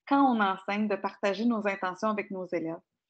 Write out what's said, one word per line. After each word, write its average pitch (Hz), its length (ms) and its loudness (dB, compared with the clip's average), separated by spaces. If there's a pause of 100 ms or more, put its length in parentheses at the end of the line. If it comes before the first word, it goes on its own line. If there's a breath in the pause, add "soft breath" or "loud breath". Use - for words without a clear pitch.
quand 277 140 4
on 254 180 4
enseigne 202 480 0
de 202 80 0
partager 196 500 -2
nos 214 220 2
intentions 190 420 -2
avec 208 200 -4
nos 185 180 -6
élèves. 165 320 -4 (300)